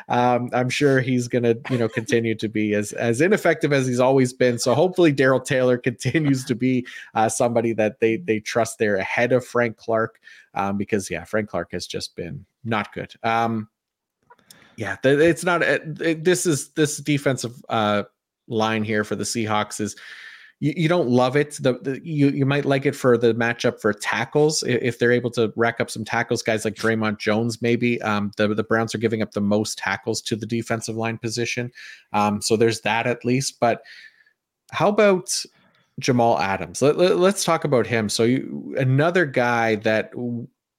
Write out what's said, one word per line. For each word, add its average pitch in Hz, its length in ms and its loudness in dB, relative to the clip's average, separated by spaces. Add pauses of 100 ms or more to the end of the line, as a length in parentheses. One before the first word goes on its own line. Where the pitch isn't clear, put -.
Um, 123 460 0
I'm 127 160 0
sure 135 320 2
he's 123 260 0
gonna, 120 280 2 (160)
you 123 80 0
know, 113 100 0
continue 113 460 0
to 110 120 -6
be 107 280 0
as, 104 180 -2
as 117 260 0
ineffective 160 540 2
as 131 140 2
he's 123 120 0
always 127 340 4
been. 123 260 2
So 120 160 2
hopefully 175 360 4
Darrell 135 300 4
Taylor 127 360 2
<laughs> - 20 -2
continues 131 640 -2
to 131 80 0
be, 127 320 -2 (300)
uh, 110 120 4
somebody 117 460 0
that 107 280 0
they, 113 160 2
they 107 220 -2
trust - 380 -2
there 104 200 0
ahead 120 340 -2
of 123 120 2
Frank 120 340 -2
Clark, 113 420 -2 (340)
um, 101 240 -2
because, 98 320 -4
yeah, 85 140 -8
Frank 107 260 -4
Clark 87 220 -6
has 87 160 -8
just - 280 -10
been 92 300 -12 (180)
not 110 300 -4
good. - 300 -12
Um, 113 460 -2 (1080)
yeah, 104 260 -8
th-, 143 160 4
it's 165 240 4
not, 175 180 0
uh, 139 180 2 (180)
th-, 160 240 -2
this 175 240 2
is, 151 240 -2
this 151 280 -2
defensive, 139 720 -2
uh, 104 360 0 (460)
line 110 320 0
here 107 220 -2
for 104 140 -6
the 104 80 -6
Seahawks 107 560 -4
is, 101 160 -6 (640)
you, 143 160 0
you 160 100 2
don't 165 220 2
love 127 260 2
it. 147 260 -2
The, 127 180 0
the, 139 220 -8
you, 147 280 2
you 139 160 0
might 143 180 0
like 139 220 0
it 131 100 0
for 120 220 4
the 117 160 4
matchup 117 480 -2
for 104 100 2
tackles 147 720 0
i-, - 60 -6
if 120 300 -2
they're 120 120 4
able 123 200 0
to 110 260 0
rack 113 240 0
up 107 100 -6
some 113 140 -10
tackles, 117 360 -2
guys 110 220 -2
like 107 120 -4
Draymond 110 440 0
Jones, 110 420 -2
maybe. 120 400 0
Um, 104 360 -2
the, 107 100 2
the 107 160 -2
Browns 113 320 0
are 107 40 -4
giving 110 220 0
up 104 120 -6
the 104 80 -2
most 104 360 0
tackles 107 440 -4
to 117 160 -4
the 113 80 -8
defensive 113 500 -6
line 113 220 -4
position. 120 540 -6 (420)
Um, 104 280 0
so - 140 0
there's 113 260 2
that 113 240 -2
at 120 200 -4
least. 127 340 -2
But 117 240 0 (880)
how 151 160 0
about 202 560 2 (560)
Jamal 117 400 2
Adams? 90 420 -4
Let, 147 160 4
let, 175 200 4
let's 190 260 2
talk 165 220 0
about 127 200 2
him. 113 220 0
So 113 160 0
you, 123 560 -2
another 151 460 2
guy 120 500 0
that 107 360 0
w-, 120 360 -8 (320)